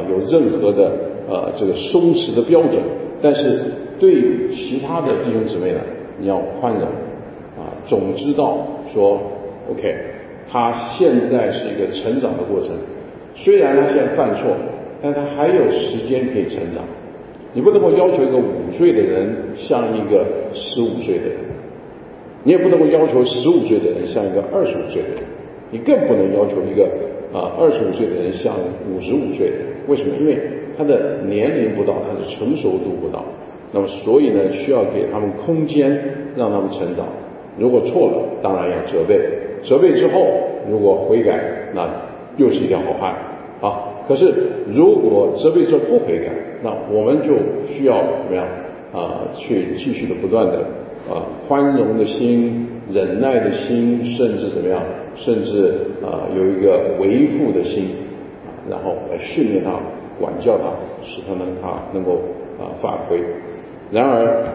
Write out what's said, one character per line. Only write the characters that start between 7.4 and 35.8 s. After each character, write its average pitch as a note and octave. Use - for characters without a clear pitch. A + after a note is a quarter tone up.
啊， D#2
总 G2
知 C#3+
道 C3+
说， G2+
OK， G2+
他 -
现 B2+
在 A#2
是 G2+
一 G2+
个 F#2+
成 A#2
长 -
的 F2+
过 F#2+
程， -
虽 -
然 C#3
他 C#3
现 C#3
在 -
犯 A#2+
错， -
但 C#3+
他 C#3+
还 D3
有 E3
时 -
间 B2
可 G#2+
以 F#2
成 -
长。 E2+
你 A#2+
不 F#3
能 G3
够 E3+
要 F3+
求 C#3+
一 B2+
个 B2+
五 -
岁 E3+
的 A2
人 F#2+
像 B2
一 G#2+
个 F#2+
十 -
五 A2+
岁 F2
的 -
人， -
你 C#3
也 F3+
不 F3+
能 E3+
够 D#3
要 D#3
求 B2+
十 B2
五 E3+
岁 A2
的 G#2+
人 -
像 G#2+
一 G2
个 F#2+
二 F#2+
十 -
五 -
岁 -
的 -
人， -
你 A3+
更 C4
不 A#2
能 F#2+
要 G2+
求 -
一 -
个， -
啊， F2
二 D#3+
十 -
五 F#2
岁 F#2+
的 F2
人 F2+
像 -
五 F#2
十 F#2
五 A#2+
岁 -
的 -
人。 -
为 C#3
什 -
么？ C#3+
因 D3
为 -
他 -
的 -
年 -
龄 G#2+
不 G2+
到， F#2+
他 G2+
的 F#2+
成 B2+
熟 F#2+
度 F#2
不 C2+
到。 -
那 G2+
么 G2
所 A2
以 C#3
呢， F#2+
需 -
要 A#2+
给 G2
他 G#2+
们 G#2
空 D#3+
间， C#3+